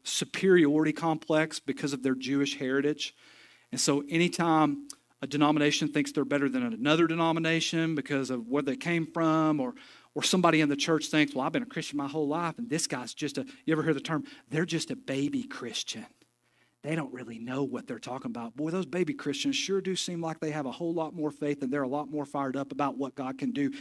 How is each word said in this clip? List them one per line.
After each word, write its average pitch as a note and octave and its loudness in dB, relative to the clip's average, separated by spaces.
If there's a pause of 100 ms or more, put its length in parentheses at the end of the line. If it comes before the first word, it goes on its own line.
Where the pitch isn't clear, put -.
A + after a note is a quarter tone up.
superiority D#3 4
complex D#3 0
because C#3 -4
of B2+ -6
their C3 2
Jewish C#3 0
heritage. C#3 -2 (580)
And - -6
so C#3+ 2
anytime E3 2 (340)
a C#3+ -8
denomination D3 4
thinks C#3+ 0
they're C#3+ 0
better C#3 2
than B2 -2
another C#3 2
denomination E3 0
because C3+ -2
of A#2 -4
where C#3 0
they C3+ -2
came E3+ 0
from, D#3+ 2
or, B2 -4 (400)
or D3+ -4
somebody E3+ 6
in D3 6
the C#3 2
church D#3 2
thinks, D3+ 2
"Well, C3+ 0
I've E3 0
been C#3 0
a A2+ -10
Christian D3+ -6
my C#3 -2
whole D3 -2
life, D#3+ -2
and A2+ -6
this D#3+ 0
guy's B2 -6
just C#3+ -4
a," C3 -4 (200)
you D#3 2
ever D#3 2
hear D#3 4
the C#3 -4
term, D3+ -2 (260)
"They're D#3+ 0
just D#3+ -4
a B2+ -6
baby C#3 -2
Christian. - -8 (800)
They D3+ -2
don't C#3 -6
really A#2 -12
know B2+ -2
what B2+ -6
they're A#2 -8
talking B2+ -8
about." A#2 -10
Boy, D3+ -4
those F3+ -2
baby D3+ -2
Christians C#3 -2
sure F#3+ 0
do F#3 -2
seem F3 -4
like D#3+ -6
they D#3 -2
have D3+ -2
a B2 -6
whole E3+ -4
lot D#3+ -4
more D3+ -2
faith, C#3+ -2
and B2+ -2
they're C#3+ 0
a C3 -2
lot C#3+ -4
more D3 -4
fired C#3 -2
up C#3 -4
about C3+ -2
what C3+ -4
God C3 -6
can C3 -2
do C#3 0